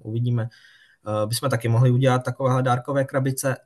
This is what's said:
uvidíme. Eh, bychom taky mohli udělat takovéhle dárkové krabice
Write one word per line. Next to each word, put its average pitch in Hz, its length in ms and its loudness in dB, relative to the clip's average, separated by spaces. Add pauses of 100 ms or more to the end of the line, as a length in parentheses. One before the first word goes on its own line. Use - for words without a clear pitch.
uvidíme. 117 460 -2 (580)
Eh, 107 200 -2
bychom 120 240 -4
taky 117 180 0
mohli 120 220 4
udělat 127 340 2
takovéhle 127 380 -2
dárkové 131 420 0
krabice 135 600 -2